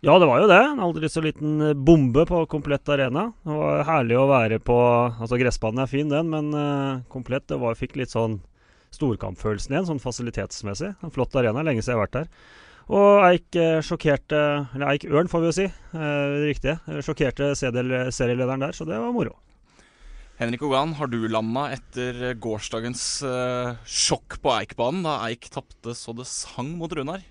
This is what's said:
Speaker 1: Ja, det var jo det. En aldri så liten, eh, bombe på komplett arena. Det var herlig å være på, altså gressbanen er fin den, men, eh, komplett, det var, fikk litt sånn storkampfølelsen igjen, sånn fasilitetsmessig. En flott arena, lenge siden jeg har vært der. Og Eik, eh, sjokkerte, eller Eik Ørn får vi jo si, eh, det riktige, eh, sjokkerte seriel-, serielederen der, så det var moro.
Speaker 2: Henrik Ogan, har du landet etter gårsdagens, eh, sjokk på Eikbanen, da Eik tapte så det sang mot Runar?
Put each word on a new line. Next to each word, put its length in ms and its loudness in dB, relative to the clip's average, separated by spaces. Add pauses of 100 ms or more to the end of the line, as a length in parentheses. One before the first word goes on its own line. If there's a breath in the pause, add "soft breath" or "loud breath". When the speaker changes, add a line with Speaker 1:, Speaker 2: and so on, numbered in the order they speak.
Speaker 1:
Ja, 160 8
det 80 8
var 140 6
jo 60 6
det. 140 10
En 180 2
aldri 280 -2
så 160 -4
liten, 460 -2
eh, 40 2
bombe 540 6
på 200 0
komplett 420 -4
arena. 440 0 (120)
Det 100 -4
var 300 0
herlig 340 2
å 80 6
være 320 4
på, 180 2 (400)
altså 220 -2
gressbanen 420 0
er 60 -2
fin 220 -2
den, 200 0
men, 240 -4
eh, 460 -2 (100)
komplett, 380 -8
det 100 -6
var, 180 -2
fikk 200 -8
litt 160 -6
sånn 300 -2 (500 soft breath)
storkampfølelsen 800 -4
igjen, 160 -2
sånn 140 -4
fasilitetsmessig. 1000 -8
En 100 -12
flott 240 -4
arena, 280 0
lenge 180 0
siden 140 -4
jeg 40 0
har 80 0
vært 40 -10
der. 160 -4 (600 loud breath)
Og 380 6
Eik, 300 4
eh, 260 4
sjokkerte, 920 0
eller 160 -4
Eik 180 -2
Ørn 180 2
får 140 0
vi 60 2
jo 40 2
si, 120 0
eh, 680 -4
det 260 0
riktige, 320 -4
eh, 140 -8
sjokkerte 560 -2
seriel-, 560 -2
serielederen 460 -2
der, 140 -4
så 120 -10
det 140 -6
var 120 -4
moro. 220 -2 (1040 soft breath)
Speaker 2:
Henrik 240 -4
Ogan, 320 0
har 140 -6
du 200 -4
landet 520 -4
etter 560 -8
gårsdagens, 880 -8
eh, 520 -4 (120)
sjokk 520 -4
på 140 0
Eikbanen, 480 -2
da 240 -2
Eik 240 -8
tapte 460 -12
så 200 -14
det 120 -12
sang 500 -10
mot 140 -8
Runar? 400 -8